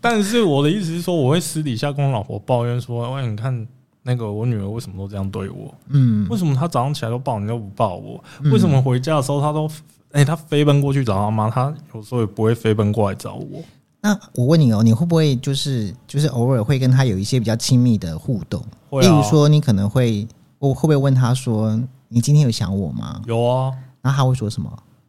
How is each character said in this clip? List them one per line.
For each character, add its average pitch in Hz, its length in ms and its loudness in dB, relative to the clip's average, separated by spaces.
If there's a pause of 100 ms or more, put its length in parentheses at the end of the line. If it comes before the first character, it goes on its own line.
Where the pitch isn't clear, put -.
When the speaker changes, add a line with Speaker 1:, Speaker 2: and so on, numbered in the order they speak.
Speaker 1:
但 226 240 0
是 226 180 0
我 143 200 2
的 147 80 4
意 208 100 0
思 185 60 -4
是 165 160 -4
说， 175 120 -2
我 135 160 2
会 165 100 2
私 160 220 -6
底 135 140 -2
下 143 160 -4
跟 139 140 -2
我 135 40 0
老 113 120 -2
婆 107 160 -8
抱 120 260 -2
怨 120 160 -2
说 120 320 -8
：“喂， 135 140 -6
你 107 100 -6
看 117 300 -6 (380)
那 123 100 -2
个 117 160 -4
我 107 160 -4
女 120 100 0
儿 98 140 -4
为 110 100 -8
什 95 100 -12
么 90 60 -14
都 98 100 -8
这 101 100 -10
样 98 140 -4
对 98 200 -8
我？ 92 240 -14 (140)
Speaker 2:
嗯。 120 420 2
Speaker 1:
为 226 80 -2
什 180 80 0
么 143 80 0
她 135 120 0
早 131 180 -2
上 143 100 -4
起 - 100 -8
来 113 60 -4
都 120 80 -4
抱 127 200 -4
你 101 80 -4
都 117 120 -4
不 104 120 -12
抱 98 260 -2
我？ 101 260 -14 (180)
Speaker 2:
嗯。 143 120 2
Speaker 1:
为 - 60 4
什 - 80 4
么 139 140 4
回 127 180 0
家 151 180 -2
的 143 60 0
时 147 80 -4
候 143 80 0
她 143 140 0
都， 156 160 -2 (440)
欸， 143 120 4
她 151 100 0
飞 151 300 0
奔 143 160 4
过 139 140 0
去 139 100 0
找 104 120 0
她 104 140 0
妈， 110 200 0
她 131 240 -2 (200)
有 110 80 -14
时 104 120 -14
候 123 60 0
也 110 60 0
不 104 160 -4
会 110 120 4
飞 113 180 0
奔 104 200 2
过 104 180 0
来 95 40 -6
找 - 200 -14
我？” 147 280 -12 (380)
Speaker 2:
那 208 160 0 (180)
我 123 120 0
问 160 140 6
你 127 120 6
哦， 101 80 2
你 113 120 6
会 117 120 2
不 170 120 2
会 151 200 4
就 131 160 -4
是， 127 400 -4 (140)
就 143 140 -4
是 156 80 2
偶 123 240 0
尔 117 100 2
会 131 160 0
跟 127 100 2
她 127 160 4
有 104 140 0
一 98 60 -2
些 127 160 0
比 110 40 -2
较 110 120 0
亲 123 240 2
密 120 180 4
的 82 180 -6
互 104 280 -4
动？ - 200 -6 (240)
Speaker 1:
会 139 120 -2
啊。 - 20 4
Speaker 2:
例 - 60 8
如 151 160 6
说， 147 240 4
你 151 120 6
可 139 120 2
能 98 180 2
会， 113 380 0 (320)
我 139 120 0
会 127 100 -4
不 160 60 2
会 156 60 4
问 139 180 2
她 127 220 4
说 110 420 -2 (300)
：“你 117 140 0
今 127 120 2
天 147 120 6
有 123 60 2
想 98 280 -2
我 85 140 -4
吗？” 62 340 -10
Speaker 1:
有 113 180 -2
啊。 131 280 0 (280)
Speaker 2:
那 131 120 -2
她 135 120 2
会 131 80 2
说 117 160 -2
什 104 140 -6
么？ 67 100 -8 (360)